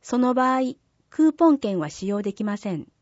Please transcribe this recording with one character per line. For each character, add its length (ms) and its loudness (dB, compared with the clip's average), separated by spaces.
そ 160 -4
の 160 2
場 220 2
合、 200 -2
ク 180 4
ー 40 0
ポ 180 4
ン 60 4
券 200 -2
は 120 -4
使 180 -8
用 140 -2
で 120 -4
き 100 -8
ま 140 -4
せ 160 -6
ん。 140 -8